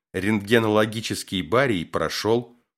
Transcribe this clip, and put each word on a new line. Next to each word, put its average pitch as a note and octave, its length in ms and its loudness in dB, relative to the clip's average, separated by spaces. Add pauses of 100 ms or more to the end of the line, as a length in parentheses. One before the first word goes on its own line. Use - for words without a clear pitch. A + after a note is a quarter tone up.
(140)
Рентгенологический G#2+ 1300 0
барий G#2 440 0
прошел. G#2+ 720 -2 (200)